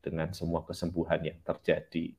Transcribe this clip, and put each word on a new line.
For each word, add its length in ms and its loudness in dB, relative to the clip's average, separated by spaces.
dengan 320 -2
semua 320 0
kesembuhan 560 0
yang 160 -4
terjadi 800 0